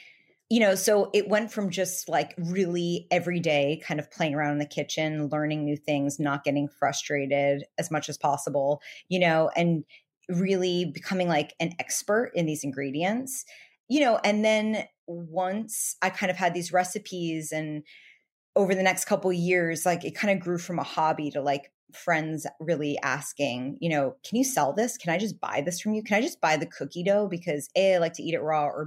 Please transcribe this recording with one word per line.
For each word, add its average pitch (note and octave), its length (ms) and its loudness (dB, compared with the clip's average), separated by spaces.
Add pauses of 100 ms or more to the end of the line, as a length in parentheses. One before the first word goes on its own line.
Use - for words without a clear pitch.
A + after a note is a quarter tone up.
(520)
You A#3 80 6
know, G3+ 140 6
so G3 400 4
it G3+ 160 2
went G#3+ 220 0
from G3+ 180 -2
just, F3+ 400 -4
like, D#3+ 300 0
really F3 720 0
every F3 280 2
day D3+ 460 2
kind D#3 140 -4
of D3 100 -8
playing D#3 240 -2
around D3 200 0
in D3 40 0
the D3 80 -2
kitchen, D3+ 600 -4
learning D3+ 360 -2
new D3 140 -2
things, C#3+ 420 -2
not C#3+ 240 -2
getting C#3+ 240 0
frustrated C#3+ 1000 0 (120)
as E3+ 140 -4
much - 180 -2
as D3 80 -8
possible, C#3+ 640 -2 (280)
you F#3 100 0
know, D#3+ 360 4
and E3+ 300 2 (420)
really F3+ 580 2
becoming, F3 420 -2
like, D3+ 320 2
an E3 180 -2
expert - 560 0
in E3+ 140 0
these D3+ 160 -4
ingredients, D3 840 -4 (440)
you C#4 100 2
know, A#3+ 240 4
and G#3 200 2
then G#3+ 420 2 (200)
once F#3 960 -4
I F#3 80 2
kind F#3 220 0
of F3+ 60 -8
had F3 180 2
these E3+ 180 -2
recipes F3 800 -2
and D3+ 320 -4 (720)
over G3 200 4
the F#3+ 80 2
next F#3 220 2
couple F#3+ 240 2
of F#3 80 2
years, E3+ 480 2
like, E3+ 180 2
it D#3+ 120 -6
kind G3+ 200 2
of F3 80 -4
grew F3 140 -2
from E3+ 220 -4
a C3+ 40 -2
hobby D3+ 480 0
to, C#3+ 100 -2
like, C#3+ 300 -2 (220)
friends D#3 520 -2 (140)
really D3+ 420 -2
asking, C3+ 800 -4
you E3 80 0
know, C#3+ 340 0
"Can - 140 -4
you B3+ 60 4
sell D3+ 300 2
this? A3+ 220 0
Can - 160 -4
I E3 60 2
just G3 220 -4
buy - 220 -2
this E3+ 180 -4
from G#3+ 140 -2
you? G#3+ 100 -2
Can G#3 140 0
I A3 40 2
just - 180 -4
buy D#3 160 2
the D#3 120 -2
cookie D#3 360 -10
dough? G3+ 240 2
Because E3+ 480 -4
A, F#3+ 200 4
I - 20 4
like E3 160 0
to - 100 -10
eat E3 120 -2
it C#3 60 -2
raw, D3+ 260 2
or D3+ 200 -4